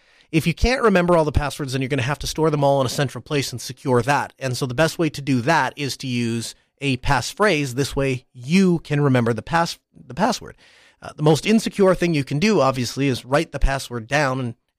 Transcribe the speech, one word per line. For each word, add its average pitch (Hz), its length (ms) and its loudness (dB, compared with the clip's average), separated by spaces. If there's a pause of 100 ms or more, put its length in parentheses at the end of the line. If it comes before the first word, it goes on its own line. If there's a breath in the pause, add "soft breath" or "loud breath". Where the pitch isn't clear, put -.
(300 soft breath)
If 160 160 0
you 170 60 2
can't 240 300 0
remember 175 340 4
all 160 80 4
the 147 80 -2
passwords, 143 400 -2
then 131 80 -2
you're 131 80 -4
gonna 135 140 -2
have 139 160 -4
to - 80 -8
store 156 240 0
them 147 120 0
all 139 200 4
in 127 40 0
a 117 40 -4
central 131 320 -4
place 143 280 -4
and 123 80 -8
secure 123 440 -2
that. 127 360 0
And 127 160 -6
so 139 120 -4
the 123 80 -6
best 156 240 0
way 165 100 0
to 143 140 -10
do 135 180 0
that 135 340 0
is 139 240 -6
to 139 80 -10
use 117 480 -4 (280)
a 135 160 -2
passphrase. 147 720 0
This 131 240 -4
way 135 380 -2
you 170 460 2
can 147 200 -2
remember 127 320 2
the 110 80 -6
pass-, 165 380 -2 (160)
the - 180 -20
password. 180 460 -4 (420 soft breath)
Uh, - 160 -16
the 151 60 -8
most 151 240 4
insecure 196 480 4
thing 175 180 0
you 143 120 0
can 139 140 -4
do, 196 220 2
obviously, 131 480 0
is 123 160 -2
write 143 280 -2
the 139 60 -8
password 123 480 -2
down 135 320 0
and, 120 160 -6 (240)